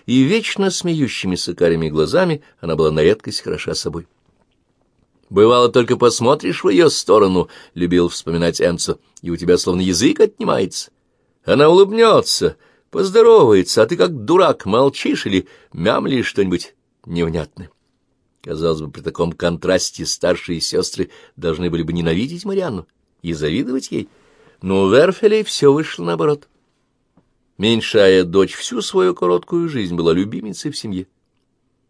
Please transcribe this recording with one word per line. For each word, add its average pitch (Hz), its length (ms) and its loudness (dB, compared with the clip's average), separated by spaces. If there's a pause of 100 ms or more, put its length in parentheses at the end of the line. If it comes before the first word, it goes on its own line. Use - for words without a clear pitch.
и 127 160 2
вечно 196 480 -2
смеющимися 120 880 -4
карими 82 340 0
глазами, 143 540 0 (160)
она 80 160 -6
была 78 160 0
на 78 100 0
редкость 95 400 0
хороша 82 320 -8
собой. 85 320 -8 (1300)
"Бывало, 120 380 6
только 120 280 2
посмотришь 123 640 0
в 175 60 0
её 165 200 4
сторону", — 95 600 2 (240)
любил 87 340 2
вспоминать 85 540 -4
Энцо, — 87 380 -2 (240)
"и 85 80 -8
у 85 40 -4
тебя 87 220 2
словно 90 240 -2
язык 92 380 0
отнимается. - 720 -2 (520)
Она 135 260 4
улыбнётся, 190 880 2 (360)
поздоровается, 190 920 4
а 147 60 4
ты 170 100 -4
как 160 280 -2
дурак 160 420 2
молчишь 135 580 0
или 95 220 0 (240)
мямлишь 117 560 -2
что-нибудь 92 480 -4 (320)
невнятное". 82 640 -6 (720)
Казалось 80 380 -4
бы, 76 100 -12
при - 100 -20
таком 85 300 -4
контрасте 85 760 -4
старшие 85 560 -4
сёстры - 480 -6 (260)
должны 85 360 -4
были 85 100 -2
бы 82 120 -6
ненавидеть 95 520 -4
Марианну 185 400 -8 (380)
и 85 100 -6
завидовать 80 560 -6
ей — - 180 -8 (540)
но 95 220 0
у 92 60 2
Верфелей 190 540 2
всё 143 300 2
вышло 156 320 -4
наоборот. 160 420 -2 (1080)
Меньшая 101 680 4
дочь 90 300 0
всю - 280 -8
свою 185 320 0
короткую 175 540 -2
жизнь 107 280 -6
была 82 180 2
любимицей 147 580 -6
в - 60 -16
семье. 95 300 -8 (840)